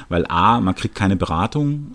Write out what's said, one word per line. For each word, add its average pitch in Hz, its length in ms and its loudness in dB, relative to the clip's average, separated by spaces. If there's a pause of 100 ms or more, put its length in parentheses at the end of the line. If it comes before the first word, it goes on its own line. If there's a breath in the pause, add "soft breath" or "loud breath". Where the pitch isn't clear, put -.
(100)
weil 87 180 0
A, 104 320 4
man 92 140 0
kriegt - 200 -6
keine 98 220 2
Beratung, 143 800 -2